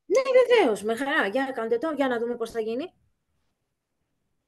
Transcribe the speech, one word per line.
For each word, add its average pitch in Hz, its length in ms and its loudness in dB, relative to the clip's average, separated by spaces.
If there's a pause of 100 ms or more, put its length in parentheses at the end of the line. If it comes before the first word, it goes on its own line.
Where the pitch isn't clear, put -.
Ναι, 466 160 2 (260)
βεβαίως, 277 360 4
με 226 120 -2
χαρά. 277 320 -2
Για 262 280 -2
κάντε 233 220 -2
το, 311 180 -4
για 269 120 -2
να 240 120 -2
δούμε 233 160 -6
πώς 226 160 -8
θα 233 80 -6
γίνει. 233 340 -6 (1500)